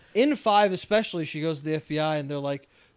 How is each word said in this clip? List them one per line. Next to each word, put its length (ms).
In 220
five 360
especially, 520
she 160
goes 200
to 40
the 100
F 140
B 100
I 180
and 140
they're 80
like, 300